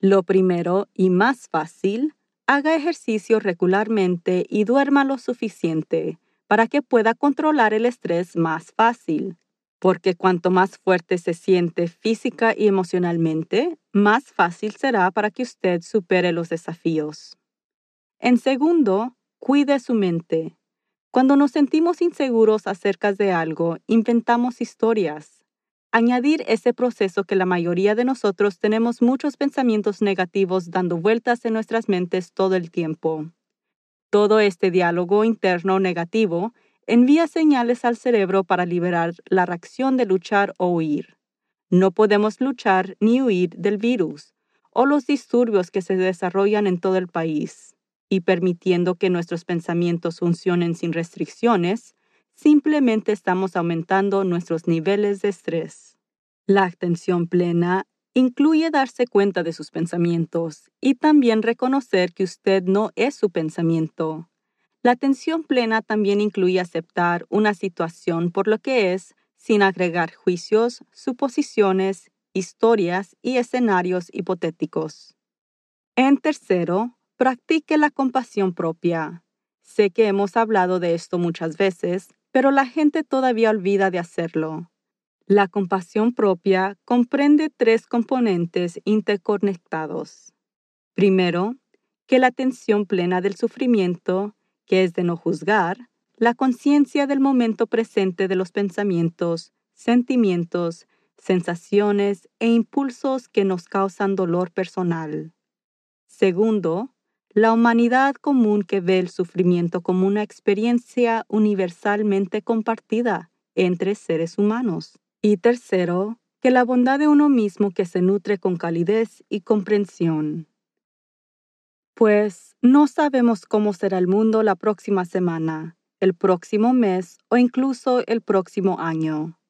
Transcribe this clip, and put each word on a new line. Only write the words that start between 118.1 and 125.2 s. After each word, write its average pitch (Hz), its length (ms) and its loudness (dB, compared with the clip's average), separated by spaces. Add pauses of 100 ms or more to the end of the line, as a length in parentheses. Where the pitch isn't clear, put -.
con 180 180 -2
calidez 175 720 -2
y 208 120 -4
comprensión. 170 1080 -2 (1500)
Pues 208 680 0
no 277 240 6
sabemos 254 580 0
cómo 208 280 0
será 190 260 -2
el 185 80 0
mundo 220 360 2
la 214 120 2
próxima 202 500 -2
semana, 165 720 -4 (240)